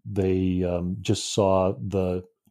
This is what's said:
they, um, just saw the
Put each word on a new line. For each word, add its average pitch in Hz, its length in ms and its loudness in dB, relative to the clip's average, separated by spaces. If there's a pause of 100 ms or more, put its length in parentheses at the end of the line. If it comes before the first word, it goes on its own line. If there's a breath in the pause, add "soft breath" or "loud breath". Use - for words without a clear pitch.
they, 92 580 0
um, 87 380 -2
just - 320 -2
saw 95 400 4
the 92 500 -2 (280)